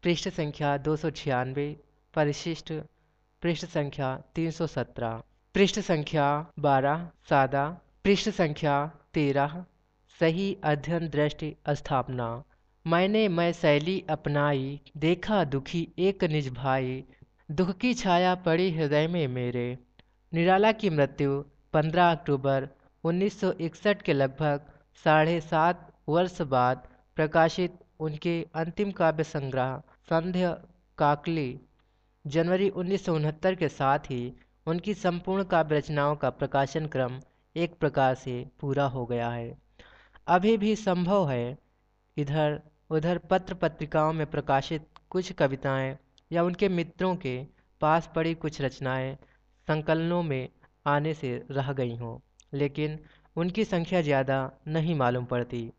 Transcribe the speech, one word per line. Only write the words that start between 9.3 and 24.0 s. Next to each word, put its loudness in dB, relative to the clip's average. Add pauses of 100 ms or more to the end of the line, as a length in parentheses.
सही 2
अध्ययन 0
दृष्टि 0 (220)
स्थापना, -2 (600)
मैंने 2
मैं 2
शैली 2 (120)
अपनाई, 0 (160)
देखा 0
दुखी -4 (140)
एक 0
निज -2
भाई, -2 (500)
दुख 0
की 2
छाया 4
पड़ी 2
हृदय 2
में 0
मेरे। -2 (680)
निराला 4
की 0
मृत्यु 2 (320)
पन्द्रह 4
अक्टूबर 0 (360)
उन्नीस 0
सौ 2
इकसठ -2